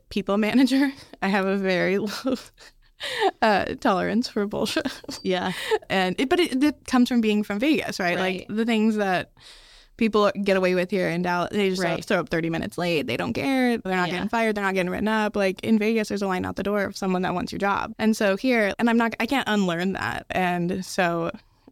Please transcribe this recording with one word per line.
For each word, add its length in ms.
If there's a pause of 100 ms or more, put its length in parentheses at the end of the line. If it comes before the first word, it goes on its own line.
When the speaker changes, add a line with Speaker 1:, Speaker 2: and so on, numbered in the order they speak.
Speaker 1:
people 300
manager. 520 (160)
<laughs> 160
I 60
have 180
a 120
very 400
<laughs> 0
low, 380 (1080)
uh, 220 (160)
tolerance 480
for 180
bullshit. 400 (220)
<laughs> 140
Speaker 2:
Yeah. 300 (360)
Speaker 1:
And 300
it, 100
but 100
it, 240
it 240
comes 220
from 140
being 200
from 160
Vegas, 400
right? 180
Speaker 2:
Right. 320
Speaker 1:
Like, 80
the 100
things 300
that 360 (640)
people 340 (120)
get 140
away 180
with 160
here 180
in 140
Dallas, 300
they 180
just 120
Speaker 2:
Right. 220
Speaker 1:
throw 160
up 80
thirty 220
minutes 260
late. 300
They 100
don't 160
care. 460
They're 180
not 120
Speaker 2:
Yeah. 80
Speaker 1:
getting 120
fired. 260
They're 100
not 100
getting 160
written 180
up. 280
Like, 260
in 160
Vegas, 300
there's 140
a 40
line 180
out 120
the 60
door 220
of 120
someone 260
that 120
wants 180
your 60
job. 400
And 180
so 200
here, 420
and 120
I'm 80
not, 200
I 80
can't 220
unlearn 460
that. 360
And 540
so 460 (420)